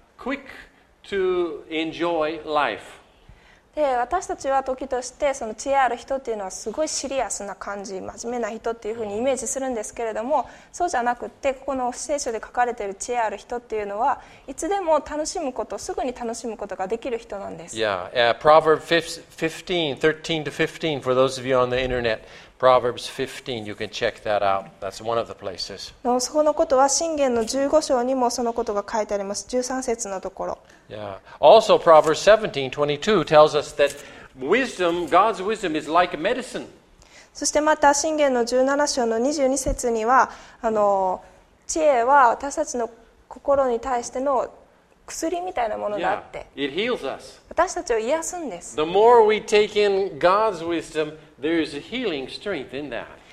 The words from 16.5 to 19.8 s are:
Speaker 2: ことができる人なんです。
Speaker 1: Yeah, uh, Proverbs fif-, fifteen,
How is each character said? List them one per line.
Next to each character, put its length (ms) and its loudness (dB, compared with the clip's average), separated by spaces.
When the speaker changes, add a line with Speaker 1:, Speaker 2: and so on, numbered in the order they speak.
Speaker 2:
こ 140 -10
と 80 -10
が 100 -4
で 100 -4
き 140 -6
る 60 -4
人 200 -10
な 120 -10
ん 80 -14
で 100 -16
す。 80 -12
Speaker 1:
Yeah, 380 -2
uh, 260 2
Proverbs 400 6
fif-, 500 -2
fifteen, 680 -4